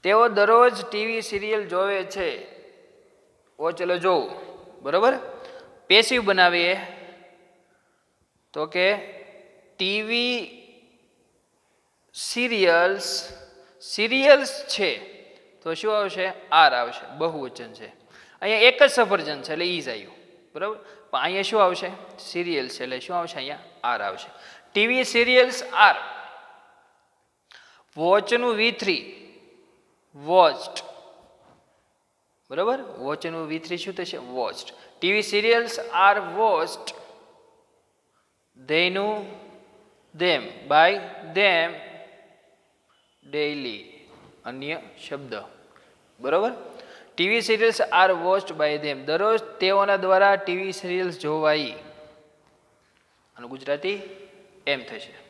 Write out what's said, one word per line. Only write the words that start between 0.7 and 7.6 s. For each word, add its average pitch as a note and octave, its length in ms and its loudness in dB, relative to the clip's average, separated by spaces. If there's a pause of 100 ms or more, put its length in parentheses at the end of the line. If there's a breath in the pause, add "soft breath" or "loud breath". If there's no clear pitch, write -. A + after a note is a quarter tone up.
ટી G#3 160 -4
વી A3+ 160 -4
સિરિયલ G#3 460 -4
જોવે F#3+ 360 -2
છે. D#3+ 420 -6 (1120)
watch E3+ 240 -4
એટલે F3+ 160 0
જોવું. E3 320 2 (520)
બરોબર? F#3+ 300 2 (720 loud breath)
passive A3 380 4
બનાવીએ F3+ 520 4 (1800)